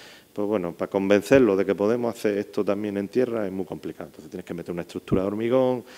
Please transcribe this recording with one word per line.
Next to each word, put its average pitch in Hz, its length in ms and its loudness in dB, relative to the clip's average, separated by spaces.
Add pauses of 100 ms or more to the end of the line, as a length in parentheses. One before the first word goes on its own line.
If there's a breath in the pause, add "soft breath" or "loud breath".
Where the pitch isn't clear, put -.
(340 loud breath)
pues 104 140 -4
bueno, 92 260 -2
para 90 160 -6
convencerlos 101 720 4
de 98 60 2
que 95 100 2
podemos 113 400 0
hacer 101 240 -2
esto 104 260 -4
también 101 320 -2
en 101 100 -4
tierra 117 380 -2
es 95 60 -6
muy 95 140 -6
complicado. 82 420 -10
Entonces 78 240 -20
tienes 87 140 -10
que 92 100 -10
meter 85 160 -8
una 85 100 -6
estructura 92 400 -2
de 95 60 0
hormigón, 120 560 0 (140 loud breath)